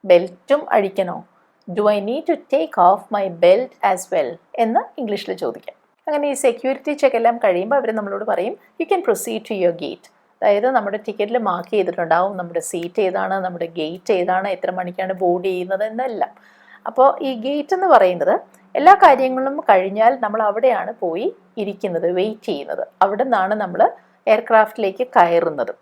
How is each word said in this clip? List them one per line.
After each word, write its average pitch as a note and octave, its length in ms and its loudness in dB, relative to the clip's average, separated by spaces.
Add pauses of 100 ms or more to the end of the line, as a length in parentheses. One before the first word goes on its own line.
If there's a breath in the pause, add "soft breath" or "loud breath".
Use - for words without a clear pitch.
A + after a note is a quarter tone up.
ബെൽറ്റും F3+ 680 2
അഴിക്കണോ? F#3+ 520 -2 (460)
"Do F#3+ 140 -4
I G#3 160 2
need A#3+ 300 -6
to E4 40 2
take C4 580 2
off G3+ 80 0 (180)
my G3 100 -2
belt F#3+ 680 2
as F#3 60 -6 (160)
well?" D3 200 -2 (220)
എന്ന് A#3 420 -2
ഇംഗ്ലീഷിൽ G#3 340 -6
ചോദിക്കാം. - 420 -8 (300)
അങ്ങനെ D4 220 -2
ഈ C#4+ 40 -2
സെക്യൂരിറ്റി C4 600 -2
ചെക്ക് C#4+ 240 0
എല്ലാം A#3 220 2
കഴിയുമ്പോൾ G3+ 380 0
അവർ B3 200 -2
നമ്മളോട് G3+ 280 -6
പറയും, G#3+ 320 -4 (260 soft breath)
"You F4+ 120 0
can F4+ 160 -2
proceed A3+ 300 -2
to A3 240 -8
your F3 80 4
gate." - 400 -10 (300)
അതായത് G#3 280 2
നമ്മുടെ G#3+ 260 -2
ടിക്കറ്റിൽ G#3 420 -4
മാർക്ക് F#3 320 -4
ചെയ്തിട്ടുണ്ടാവും F3+ 680 0
നമ്മുടെ F3 240 -6
സീറ്റ് F3 420 -6
ഏതാണ്, F#3+ 320 -2
നമ്മുടെ F3+ 320 -6
ഗേറ്റ് E3 460 -6
ഏതാണ്, F#3 360 0
എത്ര F3+ 220 -4
മണിക്കാണ് F#3 420 -6
ബോർഡ് F3+ 320 0
ചെയ്യുന്നത് F#3+ 400 -4
എന്നെല്ലാം. A3 460 -6 (560 soft breath)
അപ്പോൾ C4+ 360 2
ഈ C4+ 120 -4
ഗേറ്റ് C#4+ 400 -4
എന്ന് F#4 120 -2
പറയുന്നത് G3 540 4 (360 soft breath)
എല്ലാ E4+ 180 8
കാര്യങ്ങളും C4+ 680 4
കഴിഞ്ഞാൽ G#3 600 4
നമ്മൾ G#3+ 220 -2
അവിടെയാണ് G#3+ 580 0
പോയി F#3+ 340 -4 (220)
ഇരിക്കുന്നത്, F#3+ 560 -4
വെയിറ്റ് G#3+ 300 -2
ചെയ്യുന്നത്. C#3+ 440 -6 (160)
അവിടെ G3+ 220 0
നിന്നാണ് G#3+ 300 0
നമ്മൾ G3 360 0 (360 loud breath)
എയർക്രാഫ്റ്റിലേക്ക് A3 800 0
കയറുന്നത്. E3+ 760 2